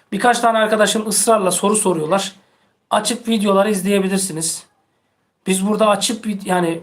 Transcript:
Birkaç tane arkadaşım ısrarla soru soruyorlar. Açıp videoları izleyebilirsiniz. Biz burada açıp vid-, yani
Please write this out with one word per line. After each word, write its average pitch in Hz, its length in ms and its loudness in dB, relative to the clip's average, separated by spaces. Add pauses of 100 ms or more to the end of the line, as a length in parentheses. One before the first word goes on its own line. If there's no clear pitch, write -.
(120)
Birkaç 233 260 2
tane 233 200 2
arkadaşım 214 500 0
ısrarla 208 420 2
soru 202 260 0
soruyorlar. 180 580 -2 (560)
Açıp 220 380 -2
videoları 208 420 2
izleyebilirsiniz. 190 960 -2 (800)
Biz 190 200 0
burada 214 220 2
açıp 208 380 -2
vid-, 202 220 -8
yani 170 340 0